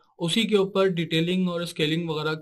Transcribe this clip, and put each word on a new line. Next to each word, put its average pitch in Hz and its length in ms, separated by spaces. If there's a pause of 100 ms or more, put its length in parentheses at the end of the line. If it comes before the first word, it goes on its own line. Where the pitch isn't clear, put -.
(180)
उसी 180 260
के 208 120
ऊपर 196 340
detailing 170 580
और 175 180
scaling 165 440
वगैरह 156 320